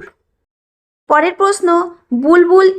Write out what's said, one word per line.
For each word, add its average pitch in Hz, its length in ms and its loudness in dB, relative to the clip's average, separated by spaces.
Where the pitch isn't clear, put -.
পরের 311 240 0
প্রশ্ন, 392 340 -4
বুলবুল 349 540 2